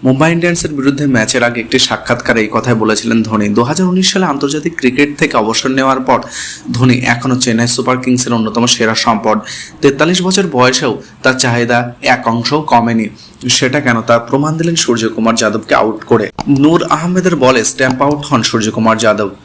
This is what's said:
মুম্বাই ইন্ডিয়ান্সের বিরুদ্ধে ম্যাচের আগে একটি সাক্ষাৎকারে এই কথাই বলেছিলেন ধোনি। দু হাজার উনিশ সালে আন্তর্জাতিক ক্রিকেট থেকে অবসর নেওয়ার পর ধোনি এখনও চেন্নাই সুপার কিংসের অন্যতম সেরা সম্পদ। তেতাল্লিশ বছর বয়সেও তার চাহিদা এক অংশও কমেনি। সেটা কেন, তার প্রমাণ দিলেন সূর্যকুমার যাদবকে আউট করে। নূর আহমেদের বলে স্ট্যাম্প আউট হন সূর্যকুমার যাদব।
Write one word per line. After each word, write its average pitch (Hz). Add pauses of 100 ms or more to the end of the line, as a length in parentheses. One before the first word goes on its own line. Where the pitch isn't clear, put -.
মুম্বাই 135
ইন্ডিয়ান্সের 170
বিরুদ্ধে 139
ম্যাচের 120
আগে 120
একটি -
সাক্ষাৎকারে 117
এই 107
কথাই 113
বলেছিলেন 110
ধোনি। 104
দু 107
হাজার 156
উনিশ 185
সালে 190
আন্তর্জাতিক 147
ক্রিকেট 143
থেকে 151
অবসর 113
নেওয়ার 131
পর 131 (520)
ধোনি 120
এখনও 123
চেন্নাই 117
সুপার 123
কিংসের 123
অন্যতম 113
সেরা 113
সম্পদ। 107 (420)
তেতাল্লিশ 151
বছর 190
বয়সেও 127 (220)
তার 131
চাহিদা 120
এক -
অংশও 117
কমেনি। 117 (400)
সেটা 131
কেন, 120
তার 117
প্রমাণ 147
দিলেন 165
সূর্যকুমার 113
যাদবকে 110
আউট 110
করে। 107 (200)
নূর 143
আহমেদের 175
বলে 127
স্ট্যাম্প 127
আউট 147
হন 127
সূর্যকুমার 110
যাদব। 104 (160)